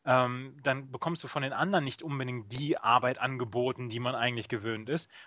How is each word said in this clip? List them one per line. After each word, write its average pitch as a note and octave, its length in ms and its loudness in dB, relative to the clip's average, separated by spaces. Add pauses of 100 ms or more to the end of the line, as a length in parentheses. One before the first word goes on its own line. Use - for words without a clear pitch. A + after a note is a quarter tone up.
Ähm, B2+ 560 2
dann C3+ 300 0
bekommst E3 320 -4
du C3 40 -8
von D3 140 -2
den C3+ 100 -2
anderen E3 320 2
nicht C3+ 200 -4
unbedingt B2+ 480 -4
die C#3+ 260 0
Arbeit B2 400 4
angeboten, B2 720 -2
die A2+ 100 -6
man B2 160 -2
eigentlich A#2 340 -2
gewöhnt A2 400 -4
ist. D#3+ 220 -4 (160)